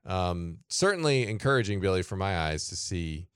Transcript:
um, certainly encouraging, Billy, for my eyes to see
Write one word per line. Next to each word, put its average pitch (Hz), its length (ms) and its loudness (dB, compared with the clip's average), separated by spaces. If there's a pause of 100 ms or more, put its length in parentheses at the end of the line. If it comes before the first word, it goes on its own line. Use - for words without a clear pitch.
um, 87 540 -2 (100)
certainly 156 580 2
encouraging, 107 540 0
Billy, 92 220 2
for 98 120 -6
my 95 240 0
eyes 78 300 -2
to 90 80 -10
see 82 600 -4